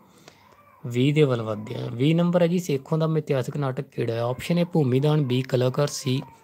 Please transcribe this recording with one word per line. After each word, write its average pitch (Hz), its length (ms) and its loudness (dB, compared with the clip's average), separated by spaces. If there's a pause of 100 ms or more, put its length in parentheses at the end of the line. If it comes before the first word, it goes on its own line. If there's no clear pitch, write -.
(840)
ਵੀਹ 127 280 2
ਦੇ 151 100 6
ਵੱਲ 123 180 2
ਵਧਦੇ 110 340 -6
ਹਾਂ। 127 140 -6
ਵੀਹ 131 260 2
ਨੰਬਰ 175 260 2
ਹੈ 175 60 4
ਜੀ, 175 120 0
ਸੇਖੋਂ 160 380 -2
ਦਾ 160 200 0
ਇਤਿਹਾਸਕ 143 400 -2
ਨਾਟਕ 139 260 -4
ਕਿਹੜਾ 120 300 -6
ਹੈ? 113 60 -4
ਆਪਸ਼ਨ 120 400 -2
ਏ 175 40 2
ਭੂਮੀਦਾਨ, 151 600 2
ਬੀ 123 160 0
ਕਲਾਕਾਰ, 127 460 0
ਸੀ 135 340 -4 (220)